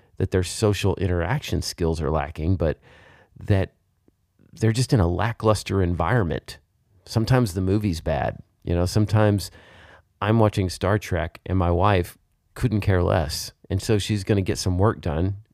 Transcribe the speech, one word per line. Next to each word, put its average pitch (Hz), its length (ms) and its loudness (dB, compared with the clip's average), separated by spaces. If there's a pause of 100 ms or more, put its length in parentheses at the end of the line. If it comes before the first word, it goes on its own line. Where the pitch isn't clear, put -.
(180)
that 98 140 -2
their 92 100 4
social 101 540 0
interaction 87 680 -2
skills 82 380 -2
are 71 100 -2
lacking, 78 460 -2
but 78 220 -2 (600)
that - 360 0 (800)
they're 110 200 0
just 123 200 -2
in 127 80 6
a 85 60 4
lackluster 98 760 0
environment. 87 760 0 (460)
Sometimes 113 500 0
the 95 60 -2
movie's 95 400 0
bad. 69 380 -4 (260)
You 85 100 -2
know, 90 100 2
sometimes 104 640 2 (720)
I'm 107 180 2
watching 104 300 2
Star 98 300 0
Trek 82 480 -6
and 92 100 0
my 87 140 2
wife 90 480 2 (360)
couldn't 107 280 -2
care 92 200 2
less. 90 500 -2 (180)
And 95 100 -2
so 110 160 0
she's 101 280 -2
gonna 101 180 2
get 92 160 -4
some 90 180 0
work 95 240 2
done 87 360 -2 (180)